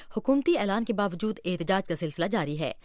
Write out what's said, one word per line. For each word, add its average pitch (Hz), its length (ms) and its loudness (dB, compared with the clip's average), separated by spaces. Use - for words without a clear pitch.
حکومتی 277 420 4
اعلان 202 260 0
کے 233 80 -2
باوجود 202 520 0
احتجاج 185 420 0
کا 165 100 -2
سلسلہ 165 280 -2
جاری 156 360 0
ہے 135 120 -2